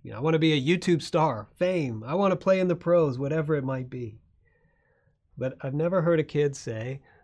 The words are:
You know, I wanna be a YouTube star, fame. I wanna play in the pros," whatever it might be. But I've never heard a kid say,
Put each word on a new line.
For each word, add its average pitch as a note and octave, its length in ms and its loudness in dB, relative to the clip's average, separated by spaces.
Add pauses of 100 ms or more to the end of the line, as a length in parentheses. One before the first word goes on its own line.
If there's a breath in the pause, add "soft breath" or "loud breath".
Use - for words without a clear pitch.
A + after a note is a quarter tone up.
You - 80 -14
know, - 60 -12
I A2+ 40 -10
wanna D#3+ 180 2
be D#3 140 4
a C#3+ 80 2 (160)
YouTube F3 240 2
star, D3+ 540 0
fame. D3+ 480 -2
I C3+ 120 -4
wanna F#3+ 200 2
play F#3+ 240 2
in F#3 80 2
the F3 80 2
pros," E3 420 2
whatever D3+ 380 0
it C#3 80 0
might C3 260 -6
be. A#2+ 300 -10 (1160)
But C3 240 -6
I've C3+ 120 -6
never E3+ 280 0
heard E3 180 4
a D3+ 40 2
kid D3 340 0
say, A#2 440 -8 (220 soft breath)